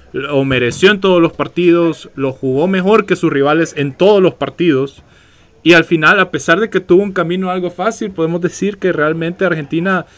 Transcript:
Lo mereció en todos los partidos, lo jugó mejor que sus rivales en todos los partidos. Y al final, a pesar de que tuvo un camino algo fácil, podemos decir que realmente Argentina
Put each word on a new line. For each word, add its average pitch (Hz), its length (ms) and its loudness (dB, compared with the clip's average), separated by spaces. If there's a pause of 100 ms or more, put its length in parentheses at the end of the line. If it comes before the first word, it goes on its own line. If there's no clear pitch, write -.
(120)
Lo 135 320 -2
mereció 127 480 2
en 208 80 0
todos 185 220 2
los 165 100 2
partidos, 170 840 0
lo 135 180 -4
jugó 135 340 -2
mejor 190 380 2
que 180 100 -2
sus 160 160 -2
rivales 147 460 0
en 139 160 -4
todos 202 280 2
los 180 120 2
partidos. 139 680 -4 (640)
Y 165 100 6
al 160 120 4
final, 165 340 2
a 185 100 0
pesar 165 300 0
de 220 100 -2
que 190 120 -2
tuvo 180 200 4
un 202 120 -4
camino 185 360 -4
algo 180 220 -4
fácil, 208 400 -6
podemos 165 300 -4
decir 190 360 -4
que 185 140 -2
realmente 165 540 -2
Argentina 170 600 -2 (120)